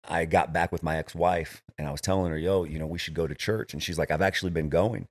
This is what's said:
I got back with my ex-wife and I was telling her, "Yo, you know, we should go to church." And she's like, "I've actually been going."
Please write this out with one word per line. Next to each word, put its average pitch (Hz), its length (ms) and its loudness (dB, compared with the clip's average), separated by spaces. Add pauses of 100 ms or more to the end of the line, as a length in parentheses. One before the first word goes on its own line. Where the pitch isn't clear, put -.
I 85 180 0
got 82 260 4
back 85 200 2
with 85 120 -4
my 80 140 0
ex-wife 85 640 0 (160)
and 76 100 -4
I 71 40 -4
was 73 100 -6
telling 95 300 2
her, 78 60 -2
"Yo, 90 260 2
you 78 160 -6
know, 78 80 -4
we 85 100 -6
should 85 160 -8
go 80 140 0
to 73 80 -4
church." - 380 -2
And 76 80 -6
she's 82 180 -4
like, 78 120 0
"I've 78 100 2
actually 95 300 0
been 80 180 0
going." 95 420 2